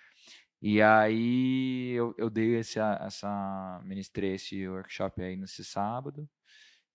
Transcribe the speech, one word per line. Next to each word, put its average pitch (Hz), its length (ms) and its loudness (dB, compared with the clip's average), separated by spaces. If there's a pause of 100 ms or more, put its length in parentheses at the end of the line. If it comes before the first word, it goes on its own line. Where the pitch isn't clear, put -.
(640)
E 104 200 4
aí, 123 1120 4
eu, 117 240 0
eu 113 120 0
dei 113 280 2
esse, 113 220 -4
a-, 107 220 0
essa, 98 800 -6
ministrei 95 520 -2
esse 95 320 -6
workshop 95 540 -6
aí 92 140 -4
nesse 95 280 -10
sábado. 131 640 -6 (680)